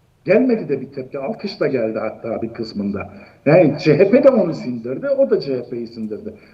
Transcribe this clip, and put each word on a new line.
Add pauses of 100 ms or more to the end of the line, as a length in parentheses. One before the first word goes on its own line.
(260)
Gelmedi
de
bir
tepki,
alkış
da
geldi
hatta
bir
kısmında. (360)
Yani
C
H
P
de
onu
sindirdi,
o
da
C
H
P'yi
sindirdi. (200)